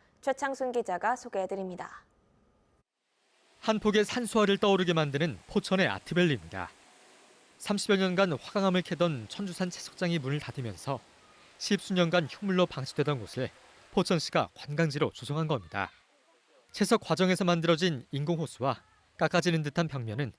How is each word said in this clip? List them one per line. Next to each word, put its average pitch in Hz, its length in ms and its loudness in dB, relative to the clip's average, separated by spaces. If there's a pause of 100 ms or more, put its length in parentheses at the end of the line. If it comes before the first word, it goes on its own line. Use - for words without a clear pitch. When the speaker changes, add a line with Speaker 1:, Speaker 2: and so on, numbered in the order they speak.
(220)
Speaker 1:
최창순 269 500 -2
기자가 226 440 0
소개해드립니다. 190 840 -6 (1600)
Speaker 2:
한 220 180 0
폭의 208 260 4
산수화를 208 540 2
떠오르게 185 360 4
만드는 147 520 0
포천의 190 420 2
아트밸리입니다. 101 840 0 (880)
삼십여 202 380 0
년간 185 360 2
화강암을 185 480 2
캐던 151 480 0
천주산 185 400 -6
채석장이 - 480 -4
문을 143 220 -2
닫으면서 123 600 -6 (600)
십수년간 180 720 0
흉물로 185 340 2
방치되던 139 540 -2
곳을 113 320 -6 (400)
포천시가 170 640 0
관광지로 147 560 -2
조성한 151 360 -4
겁니다. 101 440 -4 (840)
채석 214 240 2
과정에서 185 420 2
만들어진 165 680 2
인공호수와 143 680 -2 (400)
깎아지는 165 460 2
듯한 160 240 0
벽면은 120 520 -4